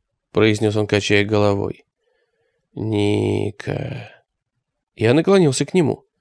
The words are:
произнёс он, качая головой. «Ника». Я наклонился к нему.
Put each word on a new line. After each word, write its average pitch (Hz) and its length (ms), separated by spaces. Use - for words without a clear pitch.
произнёс 107 380
он, 107 100
качая 104 380
головой. 104 600
«Ника». 101 1400
Я 113 200
наклонился 160 520
к - 80
нему. 165 300